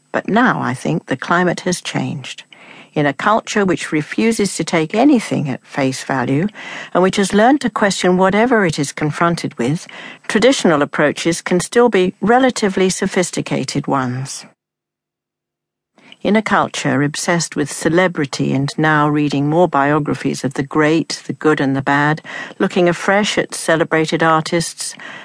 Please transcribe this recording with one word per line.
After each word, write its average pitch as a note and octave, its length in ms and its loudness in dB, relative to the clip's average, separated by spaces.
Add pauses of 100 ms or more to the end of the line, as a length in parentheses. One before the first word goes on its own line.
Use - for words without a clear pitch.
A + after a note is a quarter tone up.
(120)
but - 160 -4
now G#3+ 320 2
I B2 140 -2
think D3 320 -4
the - 100 -6
climate F3 440 0
has F3+ 200 -4
changed. C3 640 -8 (520)
In D3+ 100 2
a C#3 80 0
culture G#3+ 520 0
which F3 260 -2
refuses G#3+ 680 0
to E3 60 -2
take D#3+ 320 -2
anything A#3 520 2
at B2+ 160 -6
face C3+ 400 -4
value, C3+ 440 0 (440)
and F3 120 2
which F#3 140 2
has G3+ 180 2
learned B3 260 4
to A#3+ 80 0
question F#3 480 0
whatever G#3 480 2
it D#3+ 140 -2
is C#3 120 -2
confronted D#3 680 -2
with, C3+ 260 -2 (420)
traditional G#3 540 4
approaches D#3 580 0
can F3+ 200 0
still A#3+ 280 2
be F#3 320 2
relatively G#3+ 680 2
sophisticated C#3+ 960 -4
ones. C3 580 -4 (1800)
In G3 120 4
a G#3+ 80 4
culture D3 580 0
obsessed D#3 540 -2
with D3 160 -2
celebrity E3 840 0
and C#3 240 0
now D3+ 320 4
reading D3 400 0
more E3+ 180 4
biographies C#3+ 760 0
of C3 100 -4
the - 80 -4
great, D#3 640 0
the - 80 -6
good D3+ 260 0
and C3+ 160 0
the C3+ 60 -2
bad, D3 400 0 (380)
looking F#3 280 2
afresh G3 520 0
at - 160 -4
celebrated D#3+ 680 0
artists D#3+ 720 0 (320)